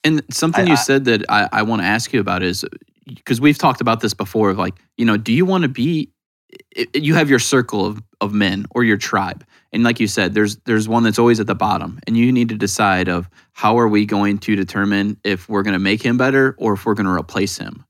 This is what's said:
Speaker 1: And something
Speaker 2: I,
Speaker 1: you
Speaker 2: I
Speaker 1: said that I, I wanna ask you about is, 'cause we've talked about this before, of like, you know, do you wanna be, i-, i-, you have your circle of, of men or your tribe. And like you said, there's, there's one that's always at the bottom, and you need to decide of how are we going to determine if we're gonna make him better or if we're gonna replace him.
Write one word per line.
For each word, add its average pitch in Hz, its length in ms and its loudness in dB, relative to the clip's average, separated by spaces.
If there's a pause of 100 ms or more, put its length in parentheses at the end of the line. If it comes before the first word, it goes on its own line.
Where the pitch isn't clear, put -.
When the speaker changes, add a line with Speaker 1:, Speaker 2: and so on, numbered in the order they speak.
Speaker 1:
And 156 280 0
something 165 340 0
Speaker 2:
I, 175 40 2
Speaker 1:
you 160 40 4
Speaker 2:
I 139 40 4
Speaker 1:
said 135 280 2
that 110 240 0
I, 104 240 2
I 107 100 0
wanna 107 200 -2
ask 107 320 -2
you 113 60 2
about 92 220 -2
is, 90 220 -4 (640)
'cause 120 120 0
we've 143 200 4
talked 135 240 0
about 113 180 0
this 104 140 -2
before, 104 340 0
of 95 80 0
like, 92 200 -4 (200)
you 117 80 -2
know, 107 140 2
do 110 120 -6
you 156 140 4
wanna 180 240 0
be, 147 420 -2 (640)
i-, - 200 -4
i-, - 40 0
you 156 180 2
have 156 120 4
your 135 100 6
circle 117 460 0
of, 107 180 -6 (200)
of 104 100 -4
men 101 380 0
or 123 120 -2
your 107 140 2
tribe. 95 480 -6 (260)
And 113 120 -2
like 117 180 0
you 110 60 2
said, 101 260 -2
there's, 104 320 0
there's 110 240 0
one 117 140 2
that's 110 160 2
always 117 220 4
at 104 60 -2
the 98 80 -2
bottom, 98 520 -2
and 113 100 0
you 120 160 4
need 120 160 2
to 113 80 -4
decide 98 520 0
of 87 200 -4 (240)
how 113 260 2
are 117 80 4
we 104 200 2
going 101 320 0
to 104 180 -2
determine 101 680 -2
if 95 240 -4
we're 101 140 -2
gonna 98 160 -2
make 98 240 0
him 120 140 0
better 131 420 2
or 107 140 0
if 98 140 -4
we're 110 80 2
gonna 98 180 0
replace 95 460 -4
him. - 320 -12